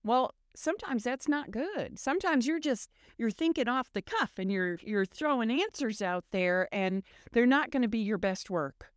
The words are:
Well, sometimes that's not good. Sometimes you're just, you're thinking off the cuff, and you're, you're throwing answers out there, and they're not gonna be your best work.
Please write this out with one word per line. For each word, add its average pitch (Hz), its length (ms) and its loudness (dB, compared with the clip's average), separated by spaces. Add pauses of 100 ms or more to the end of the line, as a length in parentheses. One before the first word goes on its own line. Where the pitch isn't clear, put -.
Well, 247 300 2 (220)
sometimes 285 480 -4
that's 262 240 -4
not 294 240 0
good. 277 480 -6
Sometimes 294 480 2
you're 320 120 0
just, 277 300 -2 (280)
you're 226 120 0
thinking 320 380 0
off 254 260 -2
the 196 80 -2
cuff, - 380 -4
and 190 120 0
you're, 180 300 0
you're 202 240 0
throwing 247 460 0
answers 269 500 -2
out 180 300 -2
there, 180 400 2
and 190 320 0 (280)
they're 240 140 4
not 277 240 4
gonna 254 180 2
be 226 120 0
your 208 180 0
best 190 320 -2
work. 156 480 -4